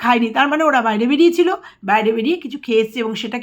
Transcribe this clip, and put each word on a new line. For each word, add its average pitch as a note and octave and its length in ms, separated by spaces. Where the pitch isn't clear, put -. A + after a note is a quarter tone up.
খায়নি, A#3 340
তার C#4 140
মানে D4+ 120
ওরা C4+ 180
বাইরে A3 300
বেরিয়েছিল, E4+ 380
বাইরে G#3 280
বেরিয়ে A#3 320
কিছু C4+ 220
খেয়ে A3+ 180
এসছে, G#3+ 200
এবং A3 180
সেটা A#3 220